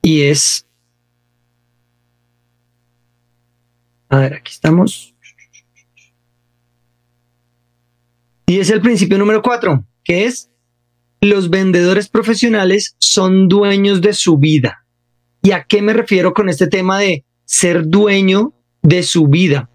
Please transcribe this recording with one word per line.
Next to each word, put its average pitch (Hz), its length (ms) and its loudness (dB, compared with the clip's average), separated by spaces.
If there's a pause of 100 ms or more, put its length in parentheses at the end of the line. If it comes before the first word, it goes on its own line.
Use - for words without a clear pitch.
Y 156 200 0
es... - 460 -2 (3500)
a 135 100 2
ver, 135 160 -2
aquí - 160 -20
estamos. - 640 -2 (3250)
Y 180 140 0
es 180 100 -2
el 214 120 0
principio 196 360 2
número 214 240 0
cuatro, 214 460 -2 (160)
que 180 220 -2
es, - 260 -10 (680)
los 202 280 2
vendedores 185 580 0
profesionales 208 920 -2
son 190 480 2
dueños 196 540 0
de 202 120 0
su 165 240 0
vida. 143 480 0 (560)
¿Y 196 100 4
a 175 120 -4
qué 208 180 0
me 208 120 0
refiero 185 420 0
con 196 140 -2
este 170 180 0
tema 190 320 -2
de 185 260 -4 (200)
ser 170 420 -2
dueño 196 680 0 (300)
de 175 180 4
su 165 260 0
vida? 143 480 0